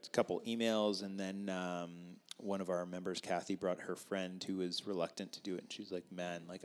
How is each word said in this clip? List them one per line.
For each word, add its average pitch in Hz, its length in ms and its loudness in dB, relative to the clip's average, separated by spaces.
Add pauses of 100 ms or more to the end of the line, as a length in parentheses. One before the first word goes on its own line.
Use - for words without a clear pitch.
a - 60 -14
couple 104 360 4
emails, 110 560 4
and 98 160 -4
then, 98 300 -2
um, 87 680 -2 (200)
one 98 240 0
of 90 80 0
our 90 160 4
members, 90 360 -2
Kathy, 92 340 2
brought 90 260 2
her 90 140 -4
friend 92 480 -2
who 95 140 0
was 90 300 0
reluctant 92 460 0
to - 80 -12
do 92 140 -2
it, - 60 -4
and - 100 -16
she's 104 200 -8
like, - 200 -4
"Man, 87 360 -4
like, 92 180 -8